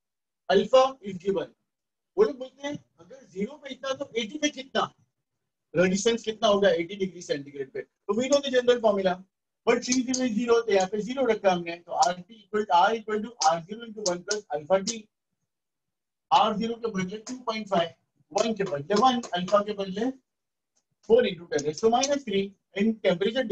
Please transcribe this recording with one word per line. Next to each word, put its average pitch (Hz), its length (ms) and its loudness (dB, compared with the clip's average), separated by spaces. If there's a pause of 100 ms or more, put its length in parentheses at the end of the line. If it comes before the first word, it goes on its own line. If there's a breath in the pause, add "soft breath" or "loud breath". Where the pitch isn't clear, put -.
(520)
Alpha 262 460 6 (100)
is 180 180 -8
given। 170 200 0 (720)
वो 202 40 6
लोग 254 160 2
बोलते 269 300 -12
हैं, 294 160 -10 (140)
"अगर 220 280 -20
ज़ीरो 214 300 -8
पे 294 140 -16
इतना, 262 240 -8
तो 277 220 -10
एटी 240 220 -6
पे 302 100 0
कितना? 254 460 -6 (840)
रेजिस्टेंस 196 460 2
कितना 220 260 0
होगा 202 220 4
एटी 170 260 0
डिग्री 180 260 -6
सेंटीग्रेड 139 500 -8
पे?" 131 80 -8
तो - 340 -8
we 254 140 0
know 285 160 4
the 254 100 -4
general 247 260 4
formula। 190 420 0 (460)
But 240 140 2
since 254 220 0
it 254 120 -2
is 254 220 -2
zero, 233 280 2
तो 208 60 0
यहाँ 185 160 2
पे 208 120 -4
ज़ीरो 254 260 -2
रखा 202 260 2
हमने, 170 240 -4
तो - 160 -16
आरटी 180 560 -4
equal 214 180 -4
to, 180 220 4
R 220 100 0
equal 214 260 -6
to 240 60 -10 (220)
R 170 80 -2
zero 226 280 -14
into 208 220 -6
one 175 140 -4
plus 208 180 -4 (140)
alpha 190 340 -2
T। 226 100 -10 (1300)
आर 202 240 4
ज़ीरो 226 180 -4
के 226 120 -8
बदले 196 320 -6
टू 254 200 -14
पॉइंट 220 300 -8
फ़ाइव, 175 220 0 (420)
वन 220 220 0
के 190 100 -4
बदले 147 300 -4
वन, 240 260 4 (140)
अल्फा 185 280 2
के 208 100 -6
बदले 202 380 -4 (920)
फ़ोर 233 260 4
into 170 200 -10
ten 147 140 -2
raise 156 220 -4
to 226 60 4
minus 277 340 0
three। 196 240 -2 (300)
And 220 160 0 (120)
temperature 220 460 0